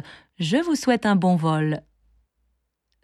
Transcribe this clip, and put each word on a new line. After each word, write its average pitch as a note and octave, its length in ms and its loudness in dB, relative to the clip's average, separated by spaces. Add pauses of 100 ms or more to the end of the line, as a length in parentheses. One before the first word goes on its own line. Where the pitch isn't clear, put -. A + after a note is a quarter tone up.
(380)
Je F3 180 -2
vous E4 180 0
souhaite A#3+ 320 0
un G#3 80 2
bon F3+ 220 2
vol. D#3 460 -2 (1200)